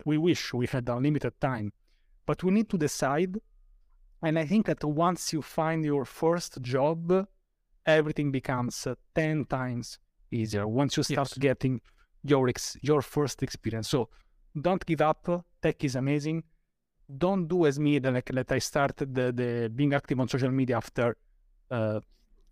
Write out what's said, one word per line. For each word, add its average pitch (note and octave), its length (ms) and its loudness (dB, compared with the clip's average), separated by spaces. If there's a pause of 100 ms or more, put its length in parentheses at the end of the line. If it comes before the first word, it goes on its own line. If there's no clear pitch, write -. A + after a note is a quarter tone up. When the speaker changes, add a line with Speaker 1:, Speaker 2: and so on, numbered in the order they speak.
Speaker 1:
we D3+ 120 2
wish D#3+ 360 2
we B2 140 0
had B2 220 -4
unlimited B2+ 500 0
time, A2+ 320 -2 (540)
but - 180 -2
we F#3 80 4
need G#3+ 180 2
to G3+ 80 0
decide. D3+ 600 0 (840)
And D#3+ 180 2
I D#3+ 60 0
think G3+ 200 4
that D#3 180 -2
once D#3 480 0
you D3+ 100 -2
find D#3+ 440 -2
your C#3+ 200 0
first E3 560 -2
job, E3 680 0 (580)
everything D3+ 460 4
becomes, B2+ 560 -4
uh, B2 80 -6 (180)
ten D#3 320 0
times B2+ 540 -6 (320)
easier G#2+ 360 -2
once C3 300 2
you D3+ 60 2
start C#3 260 -2
Speaker 2:
Yes. - 80 -12
Speaker 1:
getting C3 440 0 (420)
your C3+ 260 4
ex-, - 320 -6
your C#3+ 220 2
first - 400 -2
experience. - 460 -6
So B2+ 200 0 (500)
don't F3 260 0
give D#3+ 160 0
up. F3 440 0 (160)
Tech D#3+ 220 0
is C3 120 0
amazing. D3 480 -2 (720)
Don't F3+ 300 0
do E3+ 200 4
as C#3 120 2
me, D3 200 4
that, B2+ 120 0
like, B2 220 -2
that C3 180 -2
I C3 60 2
started C#3 560 -2
the, B2+ 180 0
the A#2+ 440 -2
being C#3+ 180 2
active C#3 260 -2
on B2+ 80 2
social B2+ 220 0
media B2+ 280 2
after, A#2 380 -2 (540)
uh, A2 300 -2 (520)